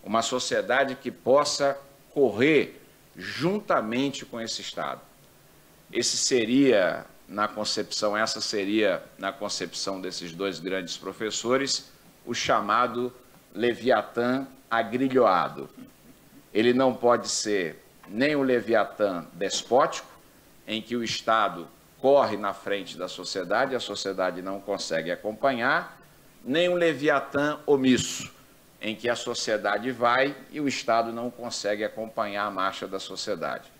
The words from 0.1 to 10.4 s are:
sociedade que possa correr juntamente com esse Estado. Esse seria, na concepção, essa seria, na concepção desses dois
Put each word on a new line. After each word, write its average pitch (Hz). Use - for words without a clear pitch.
sociedade 127
que 123
possa 139
correr 131
juntamente 127
com 117
esse 110
Estado. 71
Esse -
seria, 113
na 104
concepção, 104
essa 113
seria, 101
na 98
concepção 95
desses 87
dois 90